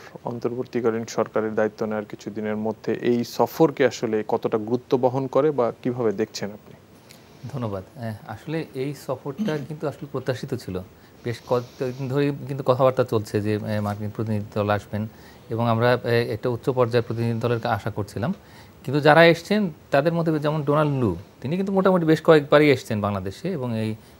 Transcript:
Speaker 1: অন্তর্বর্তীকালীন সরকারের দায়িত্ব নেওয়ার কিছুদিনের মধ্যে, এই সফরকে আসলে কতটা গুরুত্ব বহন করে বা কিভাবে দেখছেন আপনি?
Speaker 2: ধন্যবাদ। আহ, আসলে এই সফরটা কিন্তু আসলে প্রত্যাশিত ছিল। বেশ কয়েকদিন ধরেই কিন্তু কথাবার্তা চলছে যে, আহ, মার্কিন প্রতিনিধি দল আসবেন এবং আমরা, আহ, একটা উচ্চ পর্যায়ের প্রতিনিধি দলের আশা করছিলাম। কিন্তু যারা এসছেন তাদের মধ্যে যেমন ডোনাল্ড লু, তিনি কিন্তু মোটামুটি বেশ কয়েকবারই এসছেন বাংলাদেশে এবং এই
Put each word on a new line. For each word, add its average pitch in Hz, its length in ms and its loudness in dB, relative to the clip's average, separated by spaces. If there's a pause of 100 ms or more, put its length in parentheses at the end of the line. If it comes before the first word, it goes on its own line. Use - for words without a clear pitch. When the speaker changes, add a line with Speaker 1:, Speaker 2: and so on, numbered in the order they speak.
(240)
Speaker 1:
অন্তর্বর্তীকালীন 120 800 -4
সরকারের 110 500 -2
দায়িত্ব 107 320 -2
নেওয়ার 107 180 -4
কিছুদিনের 107 520 -6
মধ্যে, 107 360 -4
এই 120 320 0
সফরকে 135 600 2
আসলে 110 420 -2
কতটা 113 300 -2
গুরুত্ব 120 400 -2
বহন 127 280 0
করে 143 240 2
বা 123 220 0 (100)
কিভাবে 120 300 -2
দেখছেন 104 400 -6
আপনি? - 220 -20 (760)
Speaker 2:
ধন্যবাদ। 104 320 -6 (120)
আহ, 113 180 -8 (120)
আসলে 151 380 -8 (100)
এই 135 200 -6 (120)
সফরটা 147 520 -6 (100)
কিন্তু 156 200 -6
আসলে 139 240 -10
প্রত্যাশিত 131 420 -6
ছিল। 92 260 -6 (440)
বেশ 120 120 -4 (120)
কয়েকদিন 127 600 -4
ধরেই 143 240 0 (160)
কিন্তু 135 180 -6
কথাবার্তা 127 380 4
চলছে 107 360 0
যে, 107 160 0
আহ, 107 260 -2
মার্কিন 104 280 -4
প্রতিনিধি 107 340 -2 (100)
দল 104 160 0
আসবেন 104 360 -2 (440)
এবং 117 180 0
আমরা, 117 240 4
আহ, 120 160 0
একটা 120 400 0
উচ্চ 120 220 -2
পর্যায়ের 120 360 2
প্রতিনিধি 117 340 -2
দলের 120 260 -2
আশা 113 240 -2
করছিলাম। 107 440 -4 (500)
কিন্তু 139 160 0
যারা 151 240 8
এসছেন 170 460 4 (200)
তাদের 147 220 2
মধ্যে 165 260 0
যেমন 151 240 -2
ডোনাল্ড 147 380 2
লু, 98 160 2 (240)
তিনি 147 160 -4
কিন্তু 196 160 -2
মোটামুটি 185 340 4
বেশ 156 160 4
কয়েকবারই 147 480 6
এসছেন 113 300 0
বাংলাদেশে 101 480 -4
এবং 123 300 -4
এই 110 160 -2 (260)